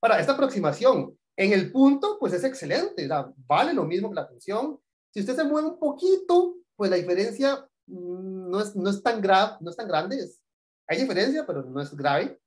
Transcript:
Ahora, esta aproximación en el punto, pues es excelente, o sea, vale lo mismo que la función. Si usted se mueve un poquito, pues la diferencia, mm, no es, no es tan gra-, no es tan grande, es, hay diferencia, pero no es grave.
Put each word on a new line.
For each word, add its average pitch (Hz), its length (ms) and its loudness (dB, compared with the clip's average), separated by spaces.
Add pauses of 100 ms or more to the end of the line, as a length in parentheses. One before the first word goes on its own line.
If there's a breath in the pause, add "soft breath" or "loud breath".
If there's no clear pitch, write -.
Ahora, 226 180 4
esta 165 140 2
aproximación 247 840 0 (180)
en 196 160 2
el 190 180 2
punto, 277 480 6
pues 185 140 -2
es 180 120 -2
excelente, 262 600 -4
o - 40 -6
sea, 151 280 -4
vale 254 380 2
lo 196 100 0
mismo 190 240 -2
que 196 60 -10
la 151 120 -6
función. 254 540 -6 (320)
Si 208 80 -8
usted 247 160 -2
se 320 80 0
mueve 302 240 0
un 349 100 -10
poquito, 349 760 2 (220)
pues 196 140 0
la 185 60 2
diferencia, 220 720 -2 (180)
mm, 185 640 -10
no 190 100 -2
es, 202 140 -6
no 190 160 0
es 196 120 -4
tan 226 200 0
gra-, 190 380 4
no 170 100 -10
es 170 60 -16
tan 226 100 -10
grande, 180 300 -2
es, - 240 -10 (480)
hay 160 100 -2
diferencia, 262 480 0
pero 143 160 -6
no 127 180 -8
es 143 140 -8
grave. 143 520 -2